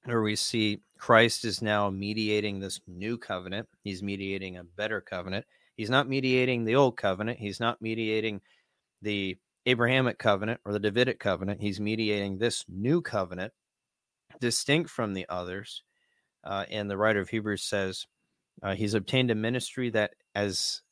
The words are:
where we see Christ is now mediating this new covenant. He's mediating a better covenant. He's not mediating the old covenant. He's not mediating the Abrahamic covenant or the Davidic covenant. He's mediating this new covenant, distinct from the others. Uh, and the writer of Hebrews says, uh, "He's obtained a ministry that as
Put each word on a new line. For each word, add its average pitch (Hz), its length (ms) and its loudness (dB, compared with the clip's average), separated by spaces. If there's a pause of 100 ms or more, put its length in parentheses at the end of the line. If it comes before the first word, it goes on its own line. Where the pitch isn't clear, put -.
where 117 180 2
we 107 140 2
see 107 460 0 (160)
Christ 117 480 6
is 104 160 -4
now 104 280 2
mediating 104 680 0
this 95 280 -8
new 98 300 -6
covenant. 95 520 -8 (140)
He's 95 200 -8
mediating 98 540 -6
a 90 60 -14
better 101 360 -6
covenant. 92 460 -8 (320)
He's 107 120 -4
not 131 200 2
mediating 127 560 2
the 110 100 2
old 135 220 6
covenant. 104 420 -2
He's 101 220 -6
not 117 200 -2
mediating 110 600 -2 (600)
the 98 360 -2 (280)
Abrahamic 123 540 4
covenant 107 460 2
or 101 80 -2
the 104 60 2
Davidic 107 400 2
covenant. 95 420 -2
He's 104 180 -4
mediating 104 580 -2
this 113 300 0
new 113 340 0
covenant, 92 520 -4 (880)
distinct 139 480 0
from 104 240 -2
the 95 160 -4
others. 90 540 -8 (600)
Uh, 98 260 -4
and 104 200 -4
the 98 80 -2
writer 104 240 4
of 92 80 -4
Hebrews 104 340 -2
says, 95 420 -2 (560)
uh, 98 140 -2
"He's 104 180 -2
obtained 120 380 2
a 110 40 2
ministry 120 560 -4
that 107 240 2 (200)
as 101 460 -2 (100)